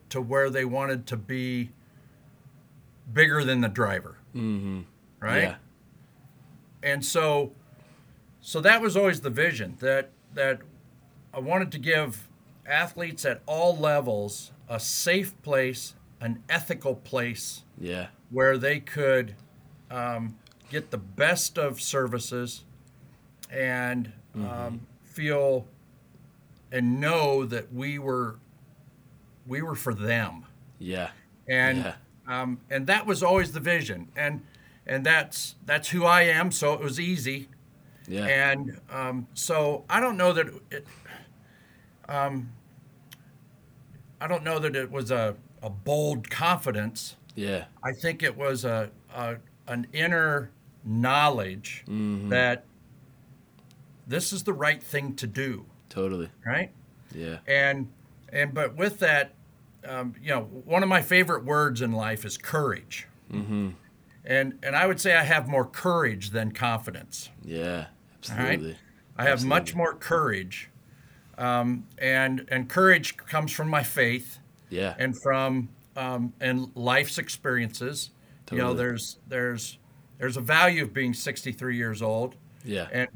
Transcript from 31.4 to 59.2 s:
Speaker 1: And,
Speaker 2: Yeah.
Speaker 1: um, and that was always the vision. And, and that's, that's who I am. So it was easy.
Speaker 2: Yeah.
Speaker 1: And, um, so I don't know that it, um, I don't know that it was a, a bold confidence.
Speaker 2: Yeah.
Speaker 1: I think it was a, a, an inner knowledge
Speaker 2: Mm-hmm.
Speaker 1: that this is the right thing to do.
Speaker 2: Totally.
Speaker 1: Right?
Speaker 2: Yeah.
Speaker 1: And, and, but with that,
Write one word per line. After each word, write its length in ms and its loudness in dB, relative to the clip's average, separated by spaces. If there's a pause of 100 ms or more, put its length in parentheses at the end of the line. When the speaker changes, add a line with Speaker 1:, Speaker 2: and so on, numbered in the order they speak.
Speaker 1:
And, 300 2
Speaker 2:
Yeah. 160 -4 (340)
Speaker 1:
um, 400 -4
and 200 -4
that 180 2
was 160 0
always 300 4
the 80 -8
vision. 540 -2
And, 280 -4 (440)
and 200 -2
that's, 480 2 (100)
that's 240 0
who 160 2
I 180 10
am. 300 4
So 220 2
it 60 -4
was 200 -4
easy. 480 -4 (580)
Speaker 2:
Yeah. 200 -4
Speaker 1:
And, 520 0 (120)
um, 420 -6
so 560 0
I 120 2
don't 180 0
know 160 6
that 140 2 (220)
it, 160 -12 (1200)
um, 400 -2 (1700)
I 60 -6
don't 180 -2
know 140 0
that 180 0
it 140 -2
was 200 -4
a, 240 2 (280)
a 80 -8
bold 580 0
confidence. 880 -2 (180)
Speaker 2:
Yeah. 300 -4 (180)
Speaker 1:
I 100 -4
think 300 -4
it 140 0
was 300 -2
a, 240 0 (240)
a, 220 -6 (300)
an 280 -4
inner 560 2 (340)
knowledge 1000 2
Speaker 2:
Mm-hmm. 420 -2
Speaker 1:
that 360 2 (1400)
this 240 -2
is 120 -6
the 80 0
right 280 0
thing 360 -4
to 100 -6
do. 400 -6 (220)
Speaker 2:
Totally. 420 -4 (160)
Speaker 1:
Right? 240 -2 (420)
Speaker 2:
Yeah. 320 -8
Speaker 1:
And, 460 0 (420)
and, 220 0
but 220 -2
with 240 -2
that, 320 2 (520)